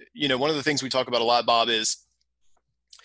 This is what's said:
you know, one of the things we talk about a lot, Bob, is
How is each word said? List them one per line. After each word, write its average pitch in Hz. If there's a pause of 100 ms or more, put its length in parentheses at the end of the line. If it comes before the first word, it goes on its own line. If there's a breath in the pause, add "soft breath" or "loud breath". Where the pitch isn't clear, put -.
(140)
you 147
know, 131
one 143
of 156
the 143
things 143
we 131
talk 127
about 120
a 113
lot, 117
Bob, 117
is 110 (1080 loud breath)